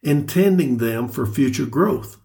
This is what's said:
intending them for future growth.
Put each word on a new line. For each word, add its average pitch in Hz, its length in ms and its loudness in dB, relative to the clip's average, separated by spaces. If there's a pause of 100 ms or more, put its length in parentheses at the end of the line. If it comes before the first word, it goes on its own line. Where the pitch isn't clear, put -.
intending 147 760 2
them 117 300 -2
for 127 200 -6
future 135 400 -2
growth. 160 580 -2